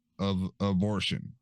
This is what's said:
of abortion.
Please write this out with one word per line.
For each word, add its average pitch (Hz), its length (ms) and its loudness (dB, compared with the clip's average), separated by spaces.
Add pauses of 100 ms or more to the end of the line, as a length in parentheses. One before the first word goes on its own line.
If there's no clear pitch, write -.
(180)
of 92 420 0
abortion. 98 840 0